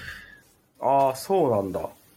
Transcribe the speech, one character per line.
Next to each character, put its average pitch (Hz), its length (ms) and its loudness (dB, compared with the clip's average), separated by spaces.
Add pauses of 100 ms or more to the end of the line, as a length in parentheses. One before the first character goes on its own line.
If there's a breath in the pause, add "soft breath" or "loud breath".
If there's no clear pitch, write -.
(800 loud breath)
あ 139 300 2
ー、 127 40 -4
そ 180 340 0
う - 20 2
な 104 120 2
ん 95 100 -4
だ。 85 160 -6 (280)